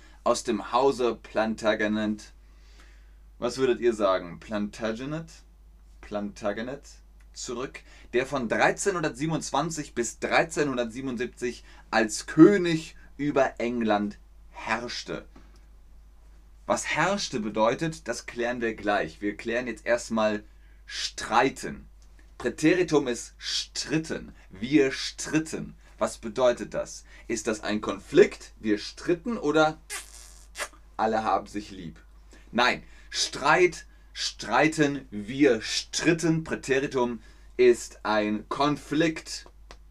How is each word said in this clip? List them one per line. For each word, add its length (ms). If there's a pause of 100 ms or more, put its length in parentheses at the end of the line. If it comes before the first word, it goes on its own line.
(240)
aus 200
dem 280
Hause 500
Plantagenet. 1080 (1080)
Was 200
würdet 220
ihr 120
sagen? 480
Plantagenet? 920 (720)
Plantagenet 880 (460)
zurück, 460 (340)
der 100
von 240
dreizehnhundertsiebenundzwanzig 1500
bis 260
dreizehnhundertsiebenundsiebzig 1400 (260)
als 360
König 680 (220)
über 420
England 580 (320)
herrschte. 760 (1400)
Was 180
herrschte 560
bedeutet, 680
das 180
klären 340
wir 140
gleich. 480
Wir 140
klären 320
jetzt 180
erstmal 560 (420)
streiten. 1040 (480)
Präteritum 720
ist 320
stritten. 960 (160)
Wir 420
stritten. 840 (200)
Was 220
bedeutet 560
das? 300 (220)
Ist 200
das 160
ein 180
Konflikt? 800
Wir 180
stritten 600
oder 400 (1200)
alle 240
haben 240
sich 240
lieb? 300 (520)
Nein, 300 (260)
Streit, 800 (260)
streiten, 960
wir 520
stritten. 800
Präteritum 800 (340)
ist 460
ein 480
Konflikt. 960 (440)